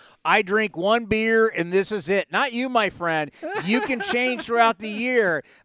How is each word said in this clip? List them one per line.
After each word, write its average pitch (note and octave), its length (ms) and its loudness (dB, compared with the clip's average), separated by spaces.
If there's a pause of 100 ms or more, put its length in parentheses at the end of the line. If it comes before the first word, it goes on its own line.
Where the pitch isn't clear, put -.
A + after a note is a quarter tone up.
(240)
"I F#3+ 180 4
drink G3+ 340 -2
one G#3+ 300 0
beer A3 420 4
and E3+ 240 -4
this G3 180 0
is F#3 180 -4
it." F#3+ 220 0
Not A#3+ 220 -2
you, B3 160 -4
my A3 220 0
friend. D#3+ 420 -2 (320)
You A3 160 2
can C4 200 -2
change B3 420 -2
throughout A3+ 360 2
the G#3+ 100 -10
year. G#3+ 540 0 (220)